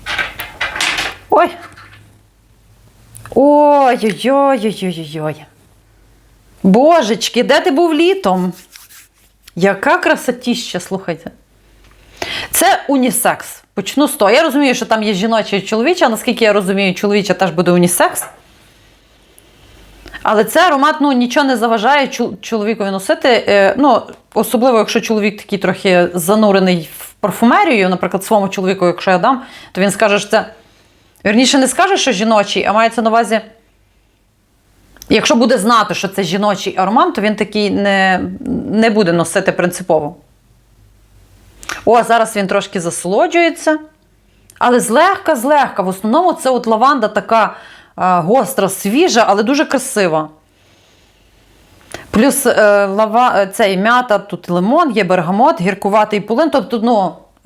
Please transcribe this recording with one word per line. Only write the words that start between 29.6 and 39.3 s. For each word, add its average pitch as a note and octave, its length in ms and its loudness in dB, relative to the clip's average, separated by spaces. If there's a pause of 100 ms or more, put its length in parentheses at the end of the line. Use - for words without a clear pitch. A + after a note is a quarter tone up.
то - 80 -6
він G3 100 2
скаже, G3+ 280 0
що G#3 100 -8
це, A3 180 0 (800)
вірніше, A#3+ 340 2
не C4 100 2
скаже, F#4+ 280 0
що F#4 160 0
жіночий, G#3 520 0
а - 80 0
мається A3+ 300 0
на A3 80 0
увазі, A3 300 0 (1700)
якщо A3+ 280 2
буде A#3 220 2
знати, G#3 360 2
що F#3+ 140 -6
це F#3+ 140 -4
жіночий G3 540 -2
аромат, A#3 380 2
то A3+ 60 -4
він G#3 160 -2
такий G#3 340 -2
не, F#3+ 500 0 (500)
не A3+ 200 2
буде G3+ 220 2
носити F3 400 0